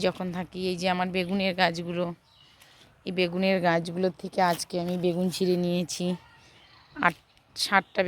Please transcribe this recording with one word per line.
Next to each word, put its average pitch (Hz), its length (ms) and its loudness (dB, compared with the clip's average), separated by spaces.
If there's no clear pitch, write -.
যখন 185 200 -2
থাকি, 180 220 -10
এই 180 100 -4
যে 185 140 0
আমার 180 200 -2
বেগুনের 190 460 0
গাছগুলো, 175 440 0
এই - 120 -4
বেগুনের 185 380 2
গাছগুলোর 170 540 0
থেকে 190 180 -4
আজকে - 320 -6
আমি 180 120 -2
বেগুন 180 300 2
ছিঁড়ে 180 200 2
নিয়েছি, 180 400 -2
আট, 170 80 2
সাতটা 196 420 2